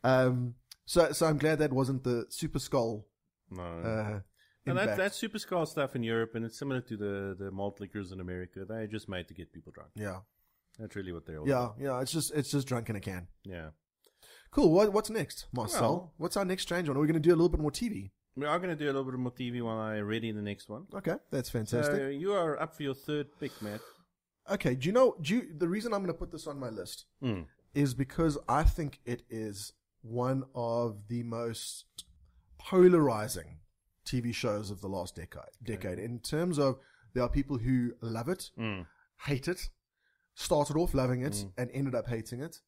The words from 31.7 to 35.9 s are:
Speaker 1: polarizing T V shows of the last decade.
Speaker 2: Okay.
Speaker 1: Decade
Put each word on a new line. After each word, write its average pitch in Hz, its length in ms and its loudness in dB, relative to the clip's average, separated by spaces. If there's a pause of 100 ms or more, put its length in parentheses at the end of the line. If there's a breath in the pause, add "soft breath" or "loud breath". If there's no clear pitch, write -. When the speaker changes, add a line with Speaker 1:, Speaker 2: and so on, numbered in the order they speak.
Speaker 1:
polarizing 117 1040 6 (460)
T 127 160 0
V 120 100 -2
shows 104 400 -2
of 95 100 -8
the 98 60 -8
last 92 280 -6
decade. - 260 -12 (220)
Speaker 2:
Okay. 110 120 -6
Speaker 1:
Decade 90 240 -6